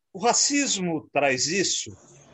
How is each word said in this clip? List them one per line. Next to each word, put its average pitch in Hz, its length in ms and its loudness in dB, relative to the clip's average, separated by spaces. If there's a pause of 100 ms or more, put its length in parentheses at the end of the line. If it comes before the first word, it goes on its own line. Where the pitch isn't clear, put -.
(120)
o 180 80 -12
racismo 196 880 0
traz 135 360 2
isso, 156 500 -2 (380)